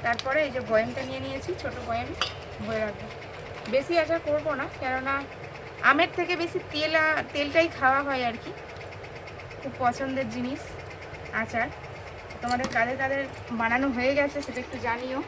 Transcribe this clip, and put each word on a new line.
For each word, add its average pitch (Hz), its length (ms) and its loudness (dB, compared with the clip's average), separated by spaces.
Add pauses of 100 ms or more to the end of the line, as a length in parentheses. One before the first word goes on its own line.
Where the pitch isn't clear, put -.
তারপরে 247 420 2
এই 262 100 -2
যে 254 140 -2
বয়ামটা 233 400 4
নিয়ে 262 160 -4
নিয়েছি, 269 260 -4 (100)
ছোট 240 140 -4 (120)
বয়াম 233 220 -2 (540)
ভরে 220 220 -2
রাখবো। - 220 -6 (680)
বেশি 277 200 2 (100)
আচার 330 240 2
করবো 302 320 2
না, 285 60 0 (140)
কেননা 262 360 0 (760)
আমের 330 260 6
থেকে 359 240 2
বেশি 349 180 0 (120)
তেল, 302 220 2 (120)
আ-, 302 180 4 (100)
তেলটাই 294 340 4 (120)
খাওয়া 269 280 6
হয় 254 220 2
আর 226 140 -4
কি। - 80 -8 (1080)
খুব 254 140 -6 (100)
পছন্দের 262 520 2
জিনিস 254 260 -4 (800)
আচার। 226 260 0 (720)
তোমাদের 247 340 0
কাদের 247 260 2
কাদের 269 200 2 (400)
বানানো 240 340 4
হয়ে 247 240 4
গেছে 285 260 2
সেটা 247 200 -4
একটু - 120 -8 (100)
জানিও 254 400 -2